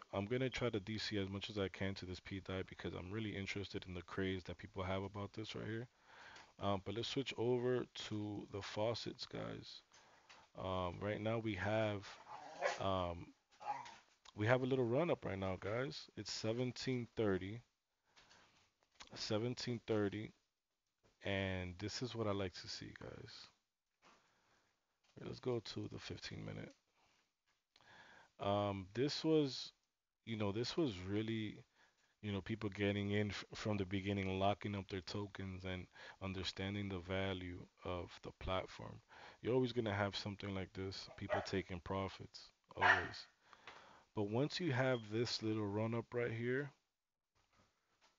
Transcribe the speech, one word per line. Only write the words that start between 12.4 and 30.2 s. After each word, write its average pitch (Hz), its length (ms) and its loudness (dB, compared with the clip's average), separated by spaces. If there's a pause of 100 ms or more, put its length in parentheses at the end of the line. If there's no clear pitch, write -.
um, 90 460 2 (1080)
we 104 100 2
have 127 160 6
a 131 60 2
little 131 180 4
run 143 240 4
up 131 140 2
right 95 160 -2
now, 95 180 2
guys. 123 440 -2 (160)
It's - 160 -6
seventeen 120 840 0
thirty. 101 460 4 (1500)
Seventeen 117 720 0
thirty. 104 460 2 (880)
And 92 560 2
this 101 220 -4
is 117 120 -2
what 113 140 0
I 101 60 2
like 98 220 0
to - 120 -10
see, - 240 -8 (100)
guys. - 460 -12 (1700)
Okay, - 120 -10
let's 120 100 -8
go 120 220 2
to - 320 -6
the 107 60 -8
fifteen - 460 -8
minute. 104 280 -8 (1700)
Um, 101 560 2
this 139 280 2
was, 156 480 4 (540)